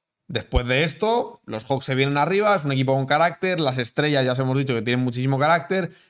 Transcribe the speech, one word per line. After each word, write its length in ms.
después 400
de 160
esto, 640
los 180
Hawks 220
se 100
vienen 220
arriba, 360
es 120
un 80
equipo 200
con 120
carácter, 560
las 160
estrellas 480
ya 80
os 60
hemos 180
dicho 160
que 80
tienen 240
muchísimo 340
carácter, 520